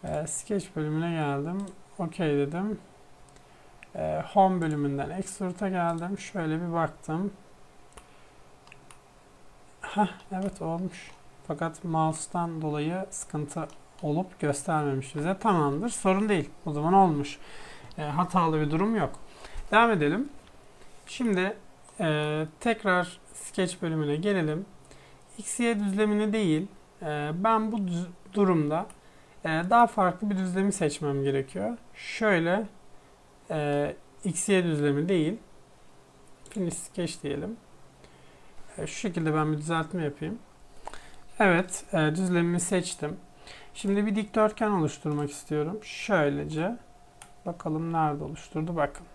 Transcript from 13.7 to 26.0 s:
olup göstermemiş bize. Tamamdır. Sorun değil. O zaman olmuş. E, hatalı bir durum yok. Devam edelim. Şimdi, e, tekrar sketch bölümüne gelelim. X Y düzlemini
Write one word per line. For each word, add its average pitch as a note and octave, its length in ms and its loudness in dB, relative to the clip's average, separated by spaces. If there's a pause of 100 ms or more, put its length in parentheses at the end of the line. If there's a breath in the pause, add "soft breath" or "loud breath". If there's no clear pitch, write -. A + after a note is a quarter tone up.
olup D#3+ 380 -2
göstermemiş C#3+ 760 0
bize. F3 220 0
Tamamdır. D#3+ 500 2
Sorun G3+ 400 2
değil. E3+ 220 2 (160)
O D#3 60 -4
zaman D3+ 200 2
olmuş. E3 460 6 (600 loud breath)
E, D#3 40 -6
hatalı D#3+ 580 2
bir D3 100 0
durum G3 260 2
yok. F3 160 0 (580 loud breath)
Devam A#3 200 6
edelim. F#3 380 2 (800)
Şimdi, G3+ 500 0 (440)
e, D3+ 440 2 (160)
tekrar F#3 580 2 (160)
sketch - 480 -4
bölümüne D#3 340 0
gelelim. F3 500 0 (720 loud breath)
X - 220 -6
Y A#3 200 2
düzlemini G#3 520 2